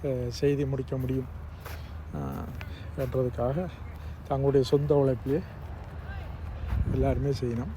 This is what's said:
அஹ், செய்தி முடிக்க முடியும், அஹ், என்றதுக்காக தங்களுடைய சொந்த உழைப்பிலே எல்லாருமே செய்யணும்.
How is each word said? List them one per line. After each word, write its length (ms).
அஹ், 240
செய்தி 360
முடிக்க 320
முடியும், 300
அஹ், 320
என்றதுக்காக 720
தங்களுடைய 380
சொந்த 280
உழைப்பிலே 480
எல்லாருமே 380
செய்யணும். 460